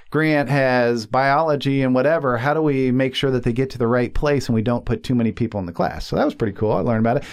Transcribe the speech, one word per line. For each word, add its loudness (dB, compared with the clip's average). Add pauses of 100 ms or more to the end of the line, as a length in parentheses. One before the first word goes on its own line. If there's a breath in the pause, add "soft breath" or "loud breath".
(100)
Grant 2
has 2
biology 0
and 2
whatever. 2
How 0
do 0
we 2
make 0
sure 0
that 0
they 0
get -2
to -12
the 0
right 0
place 0
and 0
we 0
don't -2
put -4
too -2
many 0
people -4
in -6
the -10
class?" -4
So -4
that 2
was -2
pretty -4
cool. -2
I 0
learned 0
about 2
it. -8